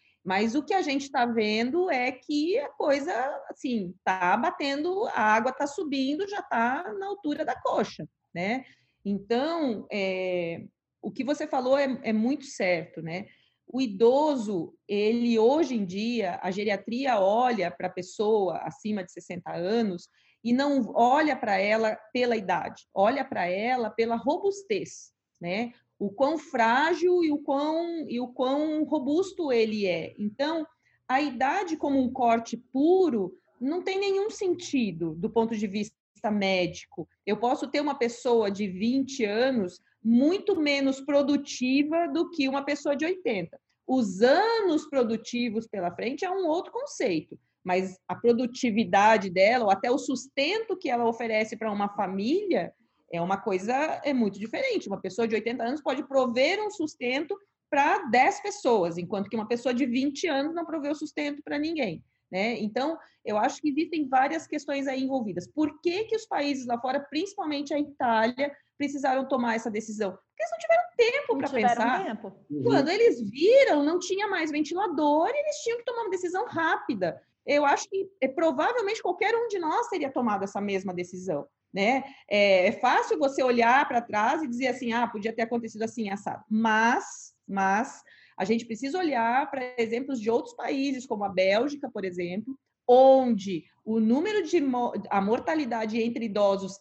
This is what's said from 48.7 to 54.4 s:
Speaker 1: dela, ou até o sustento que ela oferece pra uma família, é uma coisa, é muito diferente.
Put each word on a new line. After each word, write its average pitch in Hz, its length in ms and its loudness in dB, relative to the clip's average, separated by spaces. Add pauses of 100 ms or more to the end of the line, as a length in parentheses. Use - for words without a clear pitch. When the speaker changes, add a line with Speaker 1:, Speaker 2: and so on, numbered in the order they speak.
Speaker 1:
dela, 208 360 4
ou 190 60 4
até 214 200 0
o 269 80 2
sustento 349 760 -2
que 339 140 -6
ela 240 180 0
oferece 226 480 -2
pra 220 160 -4
uma 202 180 -2
família, 214 840 -2 (400)
é 170 80 -2
uma 190 160 0
coisa, 196 360 -2 (320)
é 285 80 0
muito 202 260 0
diferente. 370 480 -4